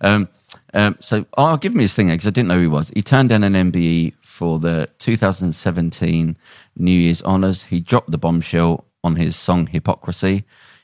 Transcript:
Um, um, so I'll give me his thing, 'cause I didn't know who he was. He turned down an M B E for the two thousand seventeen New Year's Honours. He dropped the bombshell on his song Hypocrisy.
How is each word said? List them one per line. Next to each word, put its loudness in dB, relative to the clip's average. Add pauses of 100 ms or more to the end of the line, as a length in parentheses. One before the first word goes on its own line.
Um, 2 (460)
um, 2
so -4 (120)
I'll 4
give -4
me 2
his 0
thing, 2
'cause -2
I 0
didn't 0
know 2
who 4
he 2
was. -2
He -4
turned 4
down 2
an 2
M 2
B 0
E -6
for -4
the -2
two -2
thousand 0
seventeen -2 (400)
New 0
Year's 2
Honours. 0
He -4
dropped -2
the -2
bombshell 0 (180)
on -2
his -2
song 0
Hypocrisy. -4 (400)